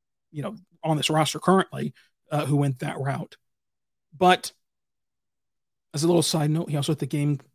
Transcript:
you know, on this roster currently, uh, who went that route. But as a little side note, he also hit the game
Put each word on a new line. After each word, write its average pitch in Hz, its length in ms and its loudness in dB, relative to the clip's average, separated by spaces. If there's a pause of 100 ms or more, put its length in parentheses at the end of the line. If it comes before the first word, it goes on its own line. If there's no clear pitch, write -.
(320)
you 151 100 -12
know, - 140 -8 (280)
on 156 140 0
this 139 120 -4
roster 156 300 0
currently, 160 540 0 (360)
uh, 147 160 -2
who 143 120 0
went 143 220 0
that 156 200 -8
route. - 380 -8 (800)
But 180 340 4 (1400)
as 147 100 -4
a 170 40 2
little 175 160 4
side 151 260 0
note, 156 200 -2
he 151 60 -4
also 143 160 -2
hit 147 80 -2
the 147 60 -6
game 143 340 -2 (160)